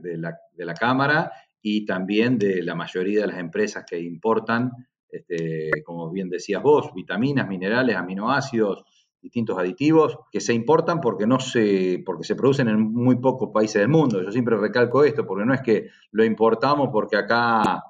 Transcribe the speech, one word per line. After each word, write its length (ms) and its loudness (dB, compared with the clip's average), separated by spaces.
de 160 -8
la, 180 -8
de 120 -12
la 100 -8
Cámara 560 0
y 220 -2
también 540 0
de 240 0
la 120 -6
mayoría 460 -2
de 80 -2
las 100 -8
empresas 500 -4
que 120 -6
importan, 720 -2
este, 640 -6
como 260 -10
bien 180 -6
decías 320 -4
vos, 320 4
vitaminas, 540 -2
minerales, 480 -2
aminoácidos, 880 -2
distintos 360 -6
aditivos 580 2
que 80 -4
se 140 0
importan 440 2
porque 280 -2
no 140 2
se, 640 2
porque 180 -8
se 100 -2
producen 340 2
en 120 2
muy 360 2
pocos 360 0
países 300 2
del 80 2
mundo. 320 4
Yo 100 -6
siempre 240 0
recalco 480 2
esto, 220 0
porque 180 -4
no 80 2
es 80 0
que 280 2
lo 120 4
importamos 680 2
porque 280 0
acá 720 0